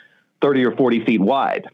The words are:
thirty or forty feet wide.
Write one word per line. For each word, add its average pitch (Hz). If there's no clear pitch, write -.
thirty 139
or 117
forty 117
feet 110
wide. 98